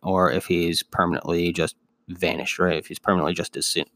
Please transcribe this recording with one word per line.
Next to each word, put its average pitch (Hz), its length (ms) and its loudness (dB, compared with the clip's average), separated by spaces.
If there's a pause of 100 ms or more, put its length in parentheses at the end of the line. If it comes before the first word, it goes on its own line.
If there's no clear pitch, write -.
or 92 280 4
if 90 140 -2
he's 85 380 2
permanently 85 680 0
just 82 240 -2 (320)
vanished, 87 520 -4
right? 90 180 2
If 76 80 -6
he's - 140 -12
permanently 90 340 2
just 85 200 -6
dis-, - 240 -4 (180)